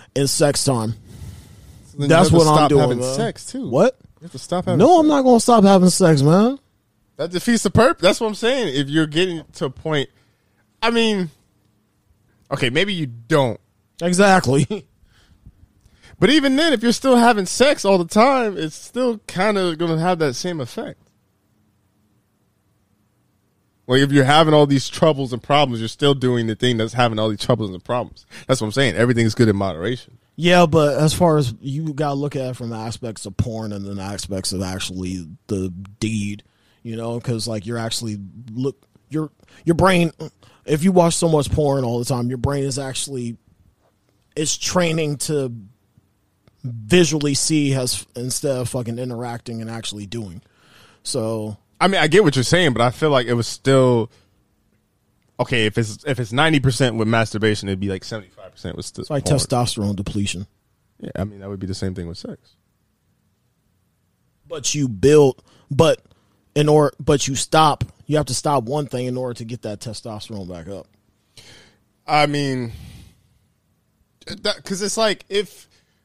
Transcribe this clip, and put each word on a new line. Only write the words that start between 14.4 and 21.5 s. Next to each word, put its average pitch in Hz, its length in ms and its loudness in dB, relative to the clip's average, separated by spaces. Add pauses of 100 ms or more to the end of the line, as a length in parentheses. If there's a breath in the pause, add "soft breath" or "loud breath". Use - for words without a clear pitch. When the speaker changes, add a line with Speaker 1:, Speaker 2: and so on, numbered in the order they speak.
Speaker 1:
<laughs> - 40 -20 (1200 soft breath)
Speaker 2:
But 202 100 6
even 277 240 4
then, 311 180 2
if 226 80 0
you're 233 120 2
still 262 240 2
having 233 280 4
sex 277 400 2
all 196 140 4
the 175 80 0
time, 226 500 2
it's 160 200 -6
still 240 500 -4
kinda 185 480 -2
gonna 165 240 -2
have 175 220 0
that 143 140 0
same 170 260 -6
effect. - 400 -10 (2750)